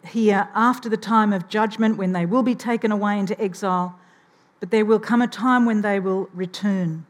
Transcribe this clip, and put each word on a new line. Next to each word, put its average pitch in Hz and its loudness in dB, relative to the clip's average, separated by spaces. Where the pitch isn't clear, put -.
here 202 2
after 233 0
the 214 -2
time 214 2
of 180 -4
judgment 214 0
when 185 -2
they 175 0
will 240 2
be 247 2
taken 226 -2
away 208 0
into 196 -4
exile, 180 -4
but 180 -10
there 220 2
will 214 4
come 233 0
a 233 2
time 247 2
when 214 0
they 202 0
will 190 -4
return. 180 -4